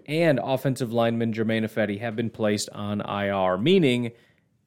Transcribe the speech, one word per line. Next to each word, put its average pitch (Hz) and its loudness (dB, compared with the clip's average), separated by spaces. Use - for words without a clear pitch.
and 151 2
offensive 127 -2
lineman 117 2
Germain 113 0
Ifedi 104 -2
have 117 -6
been 117 -4
placed 107 0
on 104 -6
I 101 -4
R, 92 2
meaning 123 2